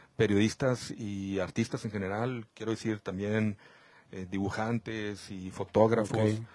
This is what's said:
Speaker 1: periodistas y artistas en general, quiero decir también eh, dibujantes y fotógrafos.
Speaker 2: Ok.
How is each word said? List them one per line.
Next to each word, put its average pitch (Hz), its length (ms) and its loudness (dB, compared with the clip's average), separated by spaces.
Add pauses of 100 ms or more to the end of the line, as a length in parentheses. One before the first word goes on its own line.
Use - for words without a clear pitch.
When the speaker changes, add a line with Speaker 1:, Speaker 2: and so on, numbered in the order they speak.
(160)
Speaker 1:
periodistas 110 760 4
y 98 480 -4
artistas 113 460 -2
en 113 60 -6
general, 107 640 -4
quiero 110 180 -4
decir 110 280 -2
también 104 560 -2 (560)
eh, 92 180 -10
dibujantes 107 1000 -4
y 92 200 -10
fotógrafos. 110 680 2
Speaker 2:
Ok. 110 220 2 (140)